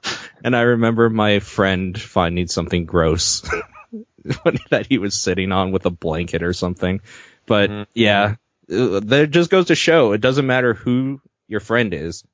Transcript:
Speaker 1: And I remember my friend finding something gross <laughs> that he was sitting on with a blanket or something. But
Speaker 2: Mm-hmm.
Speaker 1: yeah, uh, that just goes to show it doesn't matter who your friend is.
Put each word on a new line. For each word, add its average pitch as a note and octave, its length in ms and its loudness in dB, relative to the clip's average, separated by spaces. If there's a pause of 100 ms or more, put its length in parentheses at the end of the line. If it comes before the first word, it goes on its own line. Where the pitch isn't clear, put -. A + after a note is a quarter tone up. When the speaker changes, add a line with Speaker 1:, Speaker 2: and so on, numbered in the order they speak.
(440)
Speaker 1:
And B2 120 2
I A#2 60 2
remember A#2 480 4
my G#2+ 300 2
friend F#2+ 600 0
finding F2 480 -2
something E2+ 360 -2
gross E2 580 0
<laughs> - 1300 -6
that A#2+ 180 0
he C3 100 0
was G2 160 -4
sitting F#2 380 -2
on F#2+ 200 0
with F#2 140 -2
a F#2 40 2
blanket E2 520 -4
or F2 100 -2
something. F2+ 480 -4 (460)
But G#2 240 2
Speaker 2:
Mm-hmm. G#2 120 -10 (120)
Speaker 1:
yeah, G#2 400 2 (380)
uh, G2 320 0
that C#3 260 2
just E3+ 200 2
goes F#3 160 2
to E3 80 2
show D3 380 4
it G#2+ 80 -2
doesn't C3 260 0
matter B2+ 280 2
who C3 460 -4 (280)
your G#2 120 -6
friend A2+ 340 0
is. D#2+ 400 -10